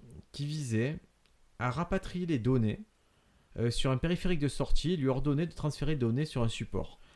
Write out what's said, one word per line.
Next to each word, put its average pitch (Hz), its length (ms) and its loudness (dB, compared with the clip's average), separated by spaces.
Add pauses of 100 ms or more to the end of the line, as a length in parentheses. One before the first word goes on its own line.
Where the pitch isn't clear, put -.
(320)
qui 143 140 -8
visait 143 520 -2 (600)
à 123 100 -2
rapatrier 175 560 -4
les 156 140 0
données, 110 400 2 (800)
euh, 120 140 0
sur 131 200 2
un 127 60 2
périphérique 175 420 0
de 143 80 0
sortie 147 460 4
et 175 40 0
lui 131 100 0
ordonner 139 380 2
de 165 80 -10
transférer 147 400 -2
les 143 60 0
données 120 260 2
sur 127 180 -2
un 113 60 4
support. - 500 -4 (160)